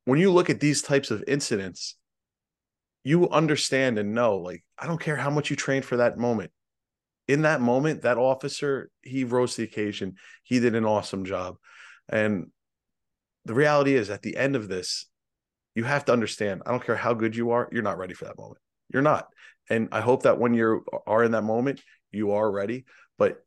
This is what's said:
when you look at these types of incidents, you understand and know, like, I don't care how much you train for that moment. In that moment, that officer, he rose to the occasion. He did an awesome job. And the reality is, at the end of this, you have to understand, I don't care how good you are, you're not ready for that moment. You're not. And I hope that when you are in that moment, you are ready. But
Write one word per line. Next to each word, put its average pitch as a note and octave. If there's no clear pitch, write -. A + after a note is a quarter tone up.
when C3+
you G3
look F3
at A#2
these D3
types C#3
of G#2
incidents, G#2
you E3+
understand C#3
and G#2
know, A#2
like, F2+
I -
don't E3
care D3+
how C3+
much D3
you C#3
train C3+
for C3
that A#2+
moment. A2+
In C#3+
that D#3
moment, C3+
that A#2+
officer, C3
he C3
rose B2
to A#2+
the A2
occasion. G#2
He B2
did A#2
an A2+
awesome G2+
job. F#2
And G#2+
the A#2
reality C#3+
is, G#2+
at G2+
the G2
end C#3
of G#2+
this, F#2
you A#2
have C#3
to B2+
understand, G#2
I -
don't B2
care A2+
how A#2+
good A2
you A#2
are, A#2+
you're A#2
not F#2+
ready F2+
for -
that -
moment. -
You're C3
not. C#3
And A2+
I A2
hope B2+
that B2
when A#2
you A2+
are A2
in A2+
that A2
moment, A#2+
you G2+
are G#2+
ready. G#2
But G2+